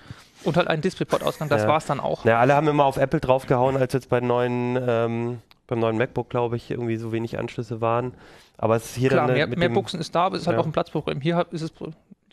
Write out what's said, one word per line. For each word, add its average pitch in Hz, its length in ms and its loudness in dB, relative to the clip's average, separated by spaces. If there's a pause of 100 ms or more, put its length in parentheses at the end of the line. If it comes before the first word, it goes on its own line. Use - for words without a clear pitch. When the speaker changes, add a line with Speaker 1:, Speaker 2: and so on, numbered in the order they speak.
(440)
Speaker 1:
und 165 140 0
halt 170 100 2
einen 160 140 0
Displayport-Ausgang, 151 640 -2
das 110 140 2
Speaker 2:
Ja. 107 60 2
Speaker 1:
war's 151 180 0
dann 135 140 -2
auch. - 260 -4
Speaker 2:
Ja, 117 120 6
alle 131 160 6
haben 151 140 4
immer 147 160 4
auf 135 140 2
Apple 139 200 0
draufgehauen, 131 600 2
als 131 160 0
jetzt 131 160 -4
bei 123 100 2
neuen, 123 680 0
ähm, 117 520 0 (280)
beim 120 140 -4
neuen 113 160 2
MacBook, 120 320 -2
glaub 120 240 -2
ich, 117 180 -8
irgendwie 117 280 -2
so 113 140 -6
wenig 113 260 -4
Anschlüsse 117 420 -8
waren. 117 320 0 (460)
Aber 110 180 2
es 113 140 -4
ist - 60 -12
hier 127 120 2
Speaker 1:
Klar, 151 180 4
Speaker 2:
dann 127 100 2
Speaker 1:
mehr, 147 100 2
Speaker 2:
mit 185 120 -4
Speaker 1:
mehr 127 120 2
Speaker 2:
dem 117 40 -2
Speaker 1:
Buchsen 131 260 -2
ist - 140 -8
da, 170 120 2
aber 190 100 -2
es 170 60 -6
ist 165 60 -2
halt 170 80 2
Speaker 2:
Ja. 165 40 2
Speaker 1:
auch 156 60 -2
ein 156 60 -4
Platzproblem. 151 500 -4
Hier 170 280 0
ist 160 120 -8
es 160 80 -8
pro-, - 220 -14 (400)